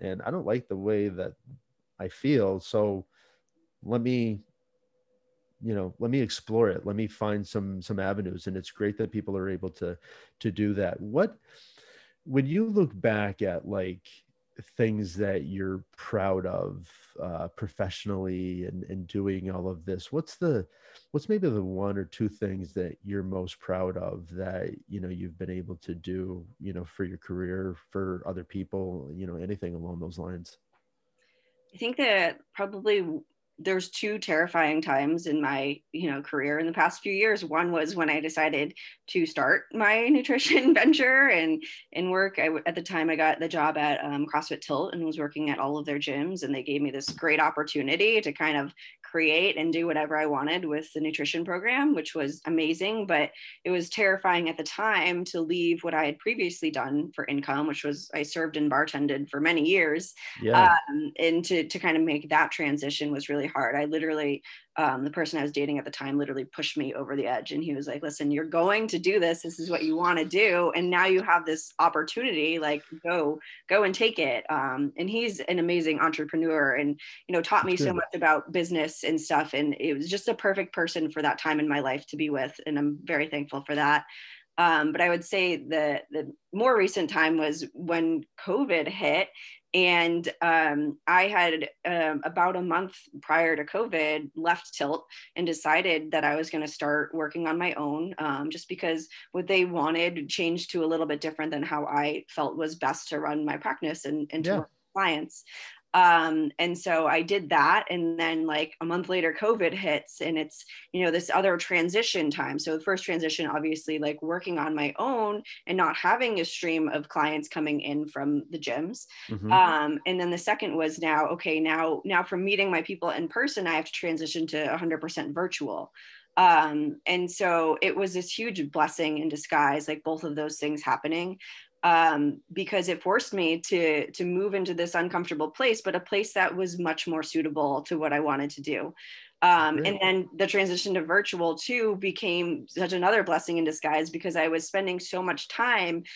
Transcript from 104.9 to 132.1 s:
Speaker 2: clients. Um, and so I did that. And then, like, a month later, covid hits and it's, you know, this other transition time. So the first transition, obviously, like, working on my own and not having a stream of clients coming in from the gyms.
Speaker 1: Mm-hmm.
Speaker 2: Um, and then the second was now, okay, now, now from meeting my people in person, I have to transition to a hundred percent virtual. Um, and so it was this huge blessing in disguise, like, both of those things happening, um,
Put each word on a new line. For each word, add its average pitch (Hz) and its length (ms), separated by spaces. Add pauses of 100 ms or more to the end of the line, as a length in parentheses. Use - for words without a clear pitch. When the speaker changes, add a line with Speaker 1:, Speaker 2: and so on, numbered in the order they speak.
Speaker 2:
clients. 156 420 (500)
Um, 165 640
and 170 200
so 160 280
I 160 140
did 175 300
that. 160 400
And 165 280
then, 160 280
like, 156 340
a 165 60
month 170 240
later, 165 280
covid 208 360
hits 185 480
and 160 160
it's, - 260 (280)
you 180 120
know, 170 60
this 175 180
other 185 300
transition 175 720
time. 139 280
So 160 200
the 156 40
first 190 220
transition, 165 420
obviously, 156 520
like, 151 240
working 175 360
on 156 160
my 147 240
own 214 440 (240)
and 185 100
not 160 200
having 220 440
a 165 60
stream 160 420
of 147 220
clients 156 380
coming 151 340
in 147 260
from 143 400
the 165 100
gyms. 151 480 (240)
Speaker 1:
Mm-hmm. 107 240
Speaker 2:
Um, 156 520
and 185 120
then 180 120
the 175 80
second 208 380
was 156 220
now, 156 300
okay, 160 320
now, 160 460
now 185 160
from 180 200
meeting 196 280
my 165 100
people 175 300
in 156 180
person, 233 380
I 165 80
have 156 100
to - 80
transition 160 560
to 151 240
a 160 60
hundred 165 240
percent 156 320
virtual. 156 580 (460)
Um, 156 640
and 180 260
so 170 520
it 190 120
was 190 200
this 180 180
huge 190 400
blessing 156 460
in 156 100
disguise, 151 600
like, 151 160
both 160 200
of 147 120
those 151 220
things 151 240
happening, 165 560 (460)
um, 160 560 (120)